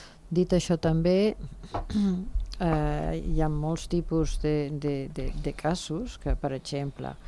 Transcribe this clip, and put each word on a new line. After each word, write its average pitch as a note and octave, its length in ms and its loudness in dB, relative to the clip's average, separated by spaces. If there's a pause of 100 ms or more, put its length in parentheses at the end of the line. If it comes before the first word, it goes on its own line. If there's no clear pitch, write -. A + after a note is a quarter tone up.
(240)
Dit F3 280 2
això F3 240 4
també, F3 600 4 (640)
<clears throat> - 0 - (560)
eh, D#3 580 2
hi E3 240 0
ha D#3 100 4
molts D#3 380 -2
tipus E3 540 0
de, D3+ 160 2 (140)
de, C#3+ 260 -2 (120)
de, C3+ 240 -4
de D3 220 -4
casos E3+ 640 -4
que, D3 160 0
per C#3+ 180 -2
exemple, C3+ 600 -6 (160)